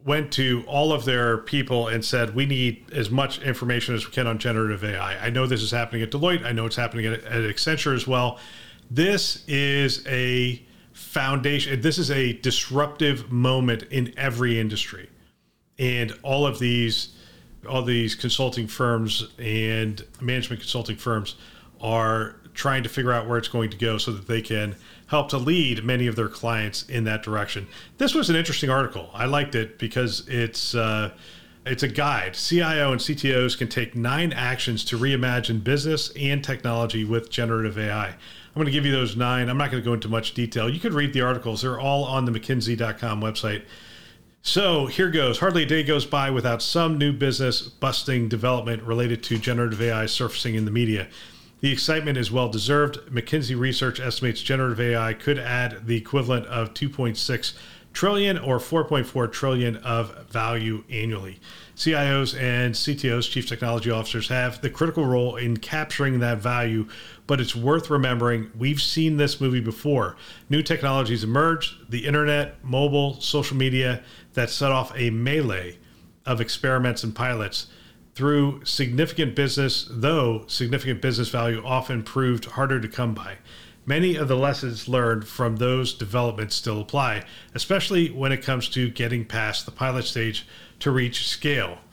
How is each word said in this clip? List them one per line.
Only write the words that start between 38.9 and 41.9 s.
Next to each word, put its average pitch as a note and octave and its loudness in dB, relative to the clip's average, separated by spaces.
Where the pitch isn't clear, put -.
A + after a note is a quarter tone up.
those B2+ 2
nine. B2 2
I'm B2+ 0
not C#3+ 0
gonna B2+ -2
go A#2+ 0
into A2 -2
much A2+ -2
detail. A#2 0
You D#3 -4
could A3 -2
read C#3+ 0
the C3 2
articles. A#2+ 0
They're B2 -2
all C#3 2